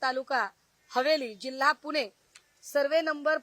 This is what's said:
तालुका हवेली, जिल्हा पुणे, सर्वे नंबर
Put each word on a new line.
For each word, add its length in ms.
तालुका 480
हवेली, 460
जिल्हा 360
पुणे, 380
सर्वे 380
नंबर 420